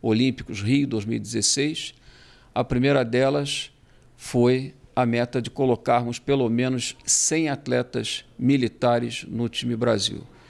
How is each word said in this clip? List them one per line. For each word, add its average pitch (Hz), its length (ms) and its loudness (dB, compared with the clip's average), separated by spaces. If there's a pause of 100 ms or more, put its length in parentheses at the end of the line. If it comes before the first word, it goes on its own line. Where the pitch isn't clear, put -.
Olímpicos 113 600 0
Rio 139 240 2
dois 110 180 -4
mil 113 120 -4
e - 20 -6
dezesseis. 117 760 -2 (600)
A 120 80 2
primeira 131 420 2
delas 135 640 0 (440)
foi 127 580 2 (220)
a 127 100 2
meta 120 340 0
de 120 120 -4
colocarmos 120 640 0
pelo 135 320 0
menos 123 560 -2
cem 160 440 0
atletas 123 760 -4 (120)
militares 120 920 0
no 117 180 -4
time 120 280 -4
Brasil. 113 480 -2 (260)